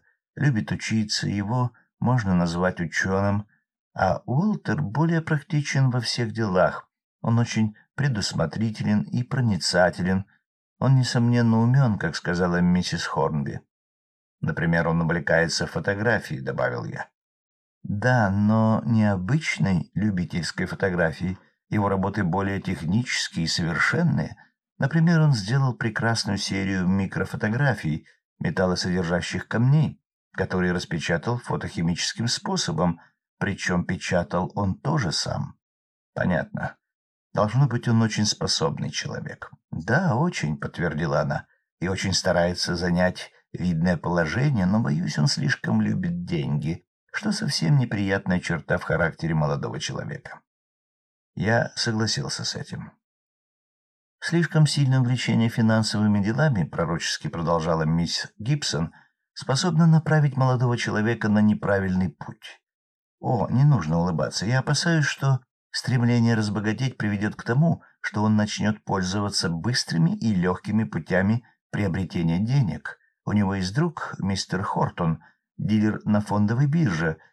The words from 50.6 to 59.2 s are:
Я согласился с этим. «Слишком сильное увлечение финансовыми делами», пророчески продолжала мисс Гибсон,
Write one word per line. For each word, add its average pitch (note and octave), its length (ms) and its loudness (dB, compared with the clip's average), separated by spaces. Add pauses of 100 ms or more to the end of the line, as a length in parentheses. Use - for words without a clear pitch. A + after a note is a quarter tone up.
Я G#2+ 400 0
согласился A2 680 -2
с - 120 -6
этим. - 360 -12 (1300)
«Слишком D#3+ 460 2
сильное C3 340 2
увлечение A#2 500 2
финансовыми A2 720 2
делами», A2+ 400 2
пророчески - 640 -4
продолжала E2 560 0
мисс E2 560 0
Гибсон, B2+ 520 -2 (420)